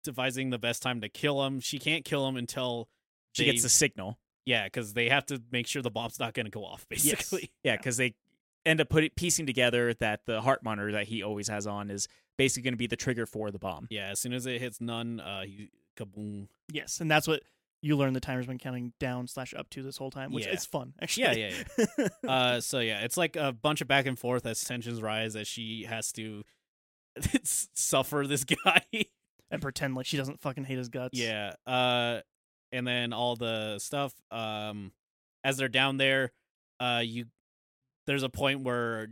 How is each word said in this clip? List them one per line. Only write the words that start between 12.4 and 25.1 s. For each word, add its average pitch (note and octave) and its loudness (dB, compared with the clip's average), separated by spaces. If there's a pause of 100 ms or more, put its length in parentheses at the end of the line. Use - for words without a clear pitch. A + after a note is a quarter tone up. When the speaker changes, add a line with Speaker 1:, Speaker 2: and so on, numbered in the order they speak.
Speaker 2:
gonna B2+ 0
be A#2+ -2
the A#2 -2
trigger A#2+ -2
for G#2+ -4
the G2 -8
bomb. F#2+ -6
Speaker 1:
Yeah, G2+ -6
as G2 -4
soon B2 -4
as B2+ -4
it A#2+ -2
hits B2 -6
none, A#2 -4
uh, F#2+ -8
he, G2+ -14 (260)
kaboom. G#2 -8 (240)
Speaker 3:
Yes, - -6
and D#3 2
that's D3+ 6
what D#3 2 (380)
you D3 4
learn C3+ 4
the B2+ 0
timer's B2+ -2
been B2+ -6
counting B2 -6
down B2 -4
slash C3 -8
up - -10
to C3+ -10
this C3+ -10
whole C3+ -8
time, C3+ -8
which A2+ -4
Speaker 1:
Yeah. F#3+ -2
Speaker 3:
is F3 -2
fun, C3 -6
actually. A3+ -2 (180)
Speaker 1:
Yeah, G#2 -2 (280)
yeah, A3 6 (120)
yeah. A3+ 4
Speaker 3:
<laughs> - -6
Speaker 1:
Uh, B2 4
so C3 -2
yeah, A2 0
it's, A#2+ -2
like, E3+ 2
a C#3+ 2
bunch D3+ 2
of C#3 -4
back C#3 6
and B2+ -2
forth B2 0
as A2+ -2
tensions A#2+ -4
rise, A2 -2